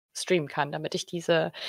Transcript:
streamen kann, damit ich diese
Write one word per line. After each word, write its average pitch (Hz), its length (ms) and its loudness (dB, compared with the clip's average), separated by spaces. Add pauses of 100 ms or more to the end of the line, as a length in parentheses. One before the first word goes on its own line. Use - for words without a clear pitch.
(160)
streamen 165 320 2
kann, 147 240 -2
damit 156 240 -4
ich 175 100 -4
diese 170 460 2 (180)